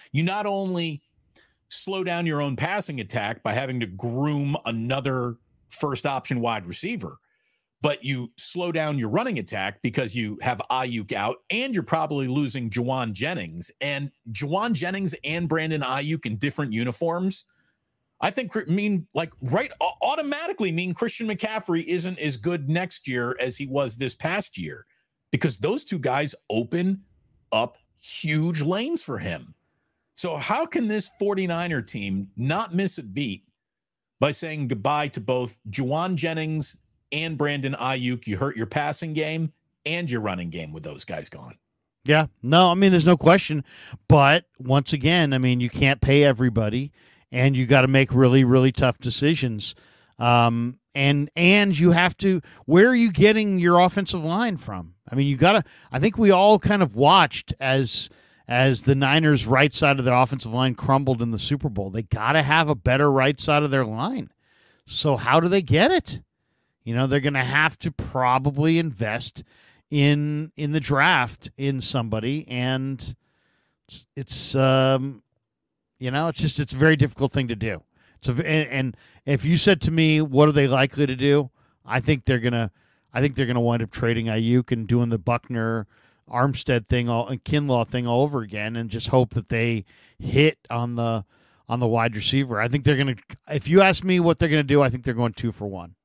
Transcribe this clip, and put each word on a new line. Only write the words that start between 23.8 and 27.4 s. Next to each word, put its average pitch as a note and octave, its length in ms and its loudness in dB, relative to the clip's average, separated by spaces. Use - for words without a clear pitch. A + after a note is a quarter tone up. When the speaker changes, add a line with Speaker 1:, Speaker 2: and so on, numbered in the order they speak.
Speaker 1:
this B2+ 180 -6
past F#3 440 -6
year D#2 260 -12
because C3 260 -2
those G3 280 -4
two F#3 140 -8
guys C3+ 360 -4
open F3 520 -2